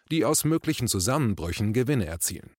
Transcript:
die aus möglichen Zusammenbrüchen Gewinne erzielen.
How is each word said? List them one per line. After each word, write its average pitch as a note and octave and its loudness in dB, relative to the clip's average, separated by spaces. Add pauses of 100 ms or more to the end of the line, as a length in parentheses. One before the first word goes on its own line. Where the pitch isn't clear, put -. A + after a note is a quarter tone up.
(120)
die D#3+ 2
aus D3+ 2
möglichen D#3 0
Zusammenbrüchen G#2 0
Gewinne B2 2
erzielen. - -6